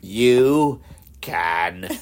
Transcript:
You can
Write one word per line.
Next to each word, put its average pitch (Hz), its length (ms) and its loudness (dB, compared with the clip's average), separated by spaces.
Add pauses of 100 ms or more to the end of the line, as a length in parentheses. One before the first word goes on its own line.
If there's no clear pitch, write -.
You 123 800 2 (400)
can 175 680 -4 (120)